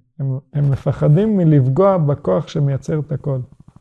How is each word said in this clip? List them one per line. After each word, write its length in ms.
הם, 200
הם 180
מפחדים 680
מלפגוע 600
בכוח 500
שמייצר 520
את 120
הכל. 280